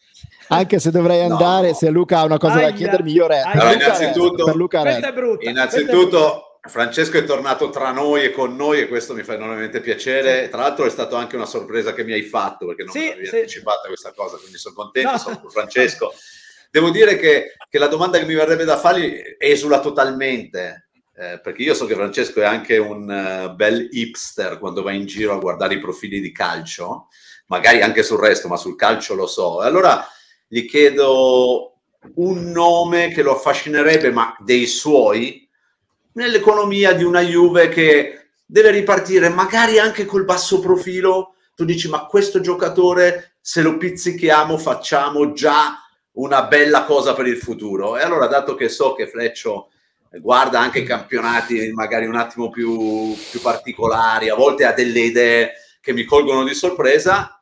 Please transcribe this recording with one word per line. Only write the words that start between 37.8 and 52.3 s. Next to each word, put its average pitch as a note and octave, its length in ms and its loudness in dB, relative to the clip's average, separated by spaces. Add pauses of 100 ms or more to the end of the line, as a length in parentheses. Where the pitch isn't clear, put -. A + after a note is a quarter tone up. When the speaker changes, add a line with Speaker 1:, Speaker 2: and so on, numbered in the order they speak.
Speaker 2:
deve G#3+ 260 6
ripartire, F#3 580 2
magari A3 500 2
anche G#3+ 260 0
col F#3+ 200 -2
basso F#3 340 0
profilo. F#3 760 0 (200)
Tu E3+ 100 -6
dici: E3+ 240 -2
"Ma D3+ 180 -6
questo G3 340 2
giocatore, F3+ 1000 2
se - 220 -4
lo D#3+ 160 2
pizzichiamo, E3 800 0
facciamo C#3+ 760 -2
già D3 440 0 (360)
una C3+ 300 0
bella D3 400 4
cosa C#3 300 2
per C3 140 -4
il A#2+ 100 -2
futuro". G#2+ 600 -6
E C3+ 40 -4
allora, D#3 260 2
dato C#3 280 0
che - 140 -2
so - 240 0
che G#2+ 140 -8
Fleccio A2+ 640 -6 (500)
guarda B2 400 2
anche C3 240 -2
campionati A#2 880 -4
magari A2 360 -4
un A2+ 80 -6
attimo A#2 340 -6